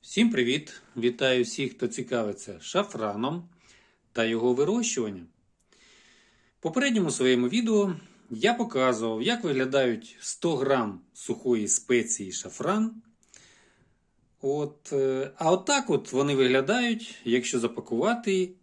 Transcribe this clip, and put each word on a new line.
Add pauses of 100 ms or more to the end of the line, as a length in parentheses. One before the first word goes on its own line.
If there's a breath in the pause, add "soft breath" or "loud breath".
Всім
привіт! (160)
Вітаю
всіх,
хто
цікавиться
шафраном (640 soft breath)
та
його
вирощуванням. (1300 soft breath)
В
попередньому
своєму
відео (340 loud breath)
я
показував,
як
виглядають
сто
грам (120)
сухої
спеції
шафран. (1400 soft breath)
От,
е,
а
отак
от
вони
виглядають, (100)
якщо
запакувати (100)